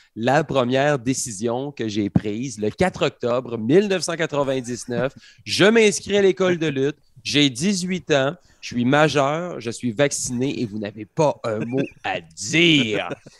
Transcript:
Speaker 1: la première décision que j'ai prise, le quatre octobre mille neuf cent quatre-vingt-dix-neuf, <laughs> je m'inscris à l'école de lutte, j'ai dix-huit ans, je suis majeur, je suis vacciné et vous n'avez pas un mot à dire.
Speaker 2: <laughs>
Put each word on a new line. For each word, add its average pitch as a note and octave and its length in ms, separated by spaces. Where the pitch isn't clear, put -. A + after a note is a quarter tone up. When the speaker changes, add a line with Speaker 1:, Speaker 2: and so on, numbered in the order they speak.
Speaker 1:
la B2+ 260
première C3+ 560
décision A#2+ 720
que A#2 160
j'ai G2+ 240
prise, A2 480
le G#2+ 120
quatre F3+ 360
octobre A#2+ 500
mille C#3 300
neuf F#3 160
cent E3 140
quatre-vingt-dix-neuf, C3 960
<laughs> - 160
je - 220
m'inscris G#3+ 500
à G3+ 60
l'école F#3 360
de D#3+ 80
lutte, C#3 300
j'ai C3+ 280
dix-huit F3+ 600
ans, C#3 240
je - 60
suis B2 180
majeur, D3 760
je A#2 100
suis A#2+ 220
vacciné C3 680
et B2 60
vous G#2 140
n'avez G#2+ 240
pas D3 400
un A2 200
mot B2+ 200
à F#2+ 180
dire. A2+ 880
Speaker 2:
<laughs> - 100